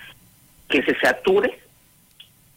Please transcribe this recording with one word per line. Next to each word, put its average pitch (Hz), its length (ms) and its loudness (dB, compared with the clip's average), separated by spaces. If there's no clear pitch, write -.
Que 135 140 0
se - 160 -2
sature, 190 600 0